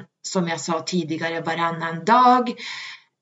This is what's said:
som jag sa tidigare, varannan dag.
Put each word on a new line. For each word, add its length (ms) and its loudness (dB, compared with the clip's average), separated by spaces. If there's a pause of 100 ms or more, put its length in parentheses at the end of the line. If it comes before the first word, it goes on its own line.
(220)
som 260 -2
jag 120 -4
sa 200 -2
tidigare, 600 -4
varannan 640 -4
dag. 480 6 (680)